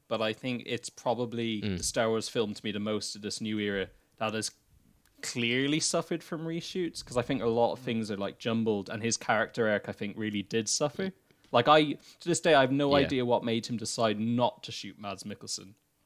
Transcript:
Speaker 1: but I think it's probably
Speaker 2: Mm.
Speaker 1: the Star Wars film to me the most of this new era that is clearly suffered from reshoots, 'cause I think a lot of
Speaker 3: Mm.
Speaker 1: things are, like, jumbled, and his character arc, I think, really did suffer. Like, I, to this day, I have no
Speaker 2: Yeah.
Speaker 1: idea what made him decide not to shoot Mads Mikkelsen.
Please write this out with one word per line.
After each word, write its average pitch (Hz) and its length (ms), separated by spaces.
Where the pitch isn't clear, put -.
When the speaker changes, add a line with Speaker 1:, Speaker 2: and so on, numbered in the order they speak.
Speaker 1:
but 110 140
I 110 100
think 123 340
it's - 240
probably 117 720
Speaker 2:
Mm. 101 160
Speaker 1:
the 80 60
Star 113 240
Wars 110 220
film 107 240
to - 100
me 110 80
the 104 80
most 107 380
of 101 40
this 104 200
new 107 180
era 98 300
that 110 140
is 110 180
clearly 131 580
suffered 170 440
from 165 220
reshoots, 170 580
'cause 123 140
I 120 40
think 123 200
a 120 60
lot 117 260
of - 60
Speaker 3:
Mm. - 40
Speaker 1:
things 113 280
are, 98 60
like, 98 220
jumbled, 113 500
and 104 140
his 113 140
character 110 520
arc, 104 200
I - 20
think, 101 260
really 104 260
did 110 260
suffer. 185 420
Like, 120 160
I, 151 260
to - 360
this 165 100
day, 165 140
I 139 80
have 131 100
no 139 200
Speaker 2:
Yeah. 143 140
Speaker 1:
idea 127 200
what 120 180
made 117 240
him 120 100
decide 107 420
not 120 440
to - 80
shoot - 280
Mads 101 240
Mikkelsen. 98 500